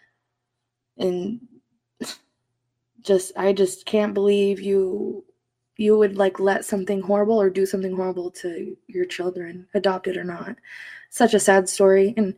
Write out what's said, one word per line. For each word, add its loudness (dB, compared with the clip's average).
And -4
just, 0
I 2
just -2
can't 0
believe 2
you, -2
you 4
would, 2
like, 0
let 0
something -4
horrible 2
or 4
do 0
something -4
horrible -6
to -10
your -4
children, -8
adopted -2
or -8
not. -10
Such 2
a 4
sad 6
story. 4
And 0